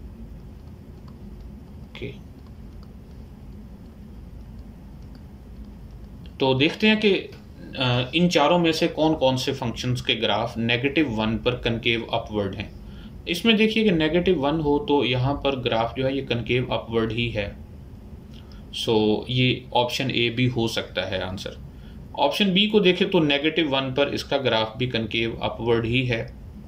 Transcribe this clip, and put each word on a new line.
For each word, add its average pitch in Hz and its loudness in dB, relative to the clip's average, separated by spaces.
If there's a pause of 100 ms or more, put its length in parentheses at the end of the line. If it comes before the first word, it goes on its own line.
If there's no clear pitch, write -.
(1900)
ओके, - -10 (4000)
तो 131 4
देखते 160 4
हैं 214 6
कि, 214 6
अ, - -2
इन 175 6
चारों 165 6
में 170 4
से 165 2
कौन 156 2
कौन 131 4
से 131 -2
functions 123 -2
के 131 0
graph 110 0
negative 123 2
one 110 2
पर 123 2
concave 113 0
upward 104 -2
हैं। 101 -8 (600)
इसमें 214 4
देखिए 220 4
कि 214 6
negative 175 4
one 151 2
हो 143 4 (100)
तो 143 6
यहाँ 127 2
पर 139 0
graph 113 0
जो 127 0
है 135 0
ये 135 -2
concave 120 0
upward 113 0
ही 117 0
है, 104 -2 (1300)
so - 0 (360)
ये 127 2 (100)
option 123 2
ए 117 2
भी 127 4
हो 120 2
सकता 95 -2
है 95 -2
answer। 92 -8 (600)
Option 185 4
B 196 6
को 214 6
देखें 180 6
तो 185 6
negative 151 4
one 135 0
पर 143 2
इसका 135 0
graph 117 2
भी 127 2
concave 113 -2
upward 113 2
ही 123 2
है, 117 0 (460)